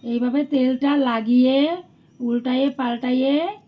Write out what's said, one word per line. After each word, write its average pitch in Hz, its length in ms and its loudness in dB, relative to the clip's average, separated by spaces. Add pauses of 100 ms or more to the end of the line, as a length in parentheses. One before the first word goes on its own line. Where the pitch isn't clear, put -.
এইভাবে 240 420 -2
তেলটা 262 480 0 (160)
লাগিয়ে 247 480 2 (640)
উল্টাইয়ে 247 560 -2
পাল্টাইয়ে 254 600 -2 (320)